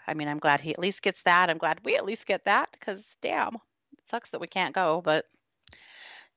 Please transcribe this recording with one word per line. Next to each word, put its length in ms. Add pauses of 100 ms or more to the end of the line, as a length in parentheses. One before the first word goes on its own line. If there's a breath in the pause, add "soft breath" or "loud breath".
I 80
mean, 140
I'm 100
glad 220
he 120
at 60
least 240
gets 200
that. 280
I'm 80
glad 260
we 120
at 80
least 220
get 180
that, 360
'cause 400
damn, 360
it 500
sucks 240
that 100
we 60
can't 280
go, 280
but, 240 (1120 loud breath)